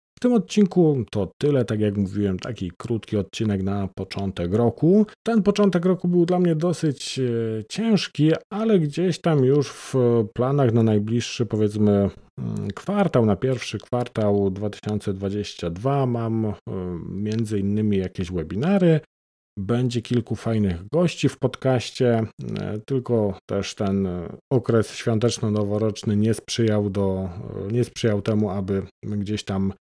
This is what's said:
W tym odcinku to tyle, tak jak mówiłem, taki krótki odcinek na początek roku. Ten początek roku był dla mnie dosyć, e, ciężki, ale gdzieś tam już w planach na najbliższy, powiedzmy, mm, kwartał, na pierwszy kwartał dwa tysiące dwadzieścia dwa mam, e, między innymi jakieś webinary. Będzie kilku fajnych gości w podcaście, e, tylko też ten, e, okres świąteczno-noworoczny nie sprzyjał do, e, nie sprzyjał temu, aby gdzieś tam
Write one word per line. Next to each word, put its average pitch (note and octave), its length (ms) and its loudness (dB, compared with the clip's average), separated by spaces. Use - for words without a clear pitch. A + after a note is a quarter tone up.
W - 40 -20
tym B3 120 4
odcinku F3 800 4
to G2 200 -2
tyle, C#3 240 2
tak G#2+ 140 -2
jak G#2 180 2
mówiłem, G2 420 0
taki F#2+ 380 -8
krótki A2 400 -4
odcinek G2+ 460 -2
na G2 320 -4
początek F#2 580 -4
roku. D3+ 520 4
Ten A3+ 160 2
początek G3 420 2
roku F3+ 220 0
był F3 180 4
dla F3+ 140 2
mnie F3 160 4
dosyć, D#3 640 -2
e, C3 40 0
ciężki, F#3 600 2
ale G#3 260 2
gdzieś D#3+ 420 0
tam D3+ 220 4
już C#3 260 4
w - 240 -10
planach C3 400 2
na A#2 100 4
najbliższy, A2 600 0
powiedzmy, G#2 460 2
mm, G2+ 840 -2
kwartał, F3+ 500 2
na G#2 100 4
pierwszy B2+ 420 -4
kwartał G#2 720 0
dwa G2+ 200 -4
tysiące G#2 440 -6
dwadzieścia G2 560 -6
dwa C3 360 0
mam, A2+ 400 -2
e, G#2 80 -4
między G#2+ 500 -4
innymi G#2 380 0
jakieś F2+ 340 -4
webinary. D3 680 2
Będzie A#2+ 420 -2
kilku A#2 340 -2
fajnych G2+ 580 0
gości D#3+ 360 2
w - 80 -4
podcaście, B2 840 0
e, G2 260 -6
tylko A#2 520 0
też G2 260 -4
ten, G2 320 0
e, F2+ 300 -8
okres A2+ 420 2
świąteczno-noworoczny G#2+ 1200 0
nie A2 160 2
sprzyjał G#2+ 560 0
do, F#2+ 400 -2
e, - 20 -6
nie A#2+ 120 0
sprzyjał G#2+ 380 -2
temu, G#2+ 280 0
aby G2 340 -2
gdzieś G#2 400 -4
tam F#2+ 380 -2